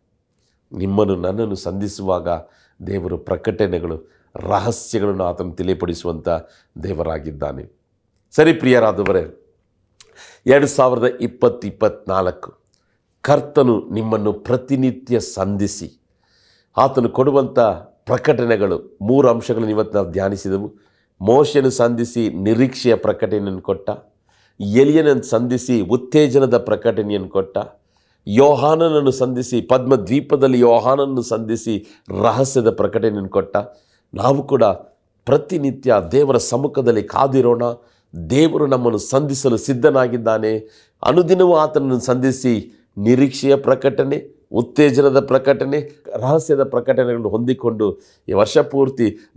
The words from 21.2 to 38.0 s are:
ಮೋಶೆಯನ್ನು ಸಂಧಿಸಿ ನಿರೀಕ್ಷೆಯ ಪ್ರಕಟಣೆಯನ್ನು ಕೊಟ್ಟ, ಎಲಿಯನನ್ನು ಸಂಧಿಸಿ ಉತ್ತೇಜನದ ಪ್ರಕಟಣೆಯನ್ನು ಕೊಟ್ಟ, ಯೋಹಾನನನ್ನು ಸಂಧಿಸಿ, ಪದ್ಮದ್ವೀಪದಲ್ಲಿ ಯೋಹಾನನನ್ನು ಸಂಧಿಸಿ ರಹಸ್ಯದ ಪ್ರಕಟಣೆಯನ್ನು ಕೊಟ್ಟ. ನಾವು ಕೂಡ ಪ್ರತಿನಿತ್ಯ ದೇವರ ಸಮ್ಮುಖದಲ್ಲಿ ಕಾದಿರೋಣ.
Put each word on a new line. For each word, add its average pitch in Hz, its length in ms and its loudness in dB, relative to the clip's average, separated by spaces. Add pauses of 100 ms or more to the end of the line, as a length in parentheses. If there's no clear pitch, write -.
ಮೋಶೆಯನ್ನು 131 500 4
ಸಂಧಿಸಿ 117 580 -2
ನಿರೀಕ್ಷೆಯ 110 640 0
ಪ್ರಕಟಣೆಯನ್ನು 101 680 -4
ಕೊಟ್ಟ, - 280 -6 (720)
ಎಲಿಯನನ್ನು 139 640 4
ಸಂಧಿಸಿ 120 580 -2
ಉತ್ತೇಜನದ 123 800 2
ಪ್ರಕಟಣೆಯನ್ನು 104 720 -2
ಕೊಟ್ಟ, 95 300 -4 (680)
ಯೋಹಾನನನ್ನು 147 840 4
ಸಂಧಿಸಿ, 123 500 -2
ಪದ್ಮದ್ವೀಪದಲ್ಲಿ 127 1000 2
ಯೋಹಾನನನ್ನು 123 640 2
ಸಂಧಿಸಿ 113 640 -6 (360)
ರಹಸ್ಯದ 117 480 2
ಪ್ರಕಟಣೆಯನ್ನು 101 580 -2
ಕೊಟ್ಟ. 95 280 -4 (580)
ನಾವು 139 280 0
ಕೂಡ 135 220 2 (600)
ಪ್ರತಿನಿತ್ಯ 135 720 0 (180)
ದೇವರ 131 240 2
ಸಮ್ಮುಖದಲ್ಲಿ 120 640 -2
ಕಾದಿರೋಣ. 123 600 0 (680)